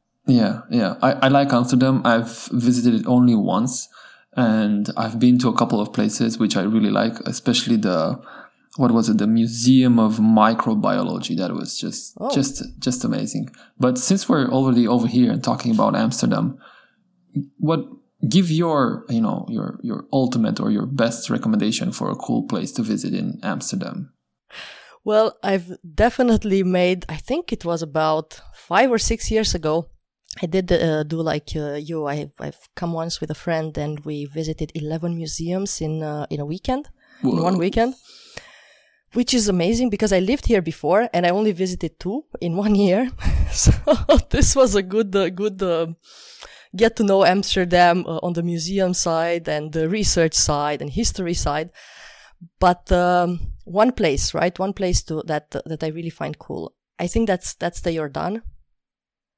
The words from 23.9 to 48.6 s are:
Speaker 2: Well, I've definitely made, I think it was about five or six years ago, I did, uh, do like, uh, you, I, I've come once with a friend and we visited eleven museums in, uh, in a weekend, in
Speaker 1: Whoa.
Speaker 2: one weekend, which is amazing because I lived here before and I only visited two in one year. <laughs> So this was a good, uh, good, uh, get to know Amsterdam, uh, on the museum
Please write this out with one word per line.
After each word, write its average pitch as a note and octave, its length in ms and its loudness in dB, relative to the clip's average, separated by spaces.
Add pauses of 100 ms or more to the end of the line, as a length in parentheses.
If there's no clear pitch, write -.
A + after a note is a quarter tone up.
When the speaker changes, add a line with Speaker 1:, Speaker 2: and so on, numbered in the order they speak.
Speaker 2:
Well, G#3+ 380 2
I've F#3 360 -4 (160)
definitely G#3+ 680 2
made, F3+ 460 0
I D#3 80 -8
think D4+ 340 -6
it - 140 -6
was E3+ 160 -4
about D#3 600 -2 (120)
five A#3+ 380 2
or A3+ 60 2
six - 320 -4
years G#3+ 240 0
ago, D#3+ 340 -2 (520)
I F3 60 -4
did, F3+ 240 -2
uh, D#3+ 320 2
do D#3+ 180 -4
like, D#3 360 -4
uh, D3 160 -6
you, D3+ 340 -8
I, C#3+ 320 -6
I've - 380 -14
come E3+ 160 -6
once E3 280 -6
with D#3 100 -8
a D3+ 40 -8
friend D#3 420 -4
and D3 280 -6
we D3 220 -8
visited D#3 480 -6
eleven D#3+ 420 -6
museums E3+ 640 -6
in, D#3 220 -4
uh, D3+ 280 -6
in D3+ 80 -4
a D3 60 -6
weekend, B3+ 440 -6 (360)
in B3+ 60 0
Speaker 1:
Whoa. E3+ 120 0
Speaker 2:
one F3+ 160 2
weekend, A3+ 360 0 (1200)
which A#3+ 200 0
is G#3+ 140 2
amazing F#3+ 420 2
because G3+ 220 0
I F#3 80 4
lived G3 260 0
here G#3 160 4
before E3+ 500 0
and F3 140 2
I F3 40 4
only G#3 200 2
visited F3+ 480 -4
two A3 280 -6 (140)
in E3+ 160 -4
one G#3 200 2
year. G3+ 340 2 (220)
<laughs> - 180 2
So - 220 6 (580)
this - 240 2
was B3 220 4
a G3 60 4
good, G3 340 -2
uh, F#3 140 2
good, F#3+ 300 -4
uh, E3+ 280 -2 (880)
get A3 200 2
to A3+ 80 0
know G3 200 4
Amsterdam, F3+ 800 2
uh, E3 160 -6
on F3 120 -4
the E3+ 80 -2
museum F3 520 -2